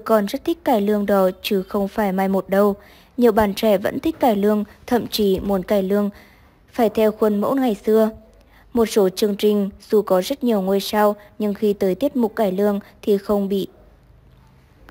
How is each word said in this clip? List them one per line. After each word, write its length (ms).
còn 200
rất 200
thích 200
cải 160
lương 240
đó, 240
chứ 220
không 240
phải 240
mai 160
một 220
đâu. 260
Nhiều 140
bạn 220
trẻ 240
vẫn 220
thích 200
cải 160
lương, 280
thậm 200
chí 320
muốn 240
cải 200
lương 260
phải 180
theo 220
khuôn 300
mẫu 140
ngày 200
xưa. 240
Một 120
số 240
chương 280
trình, 320
dù 120
có 200
rất 220
nhiều 180
ngôi 180
sao, 360
nhưng 140
khi 200
tới 220
tiết 200
mục 200
cải 160
lương 280
thì 160
không 300
bị 200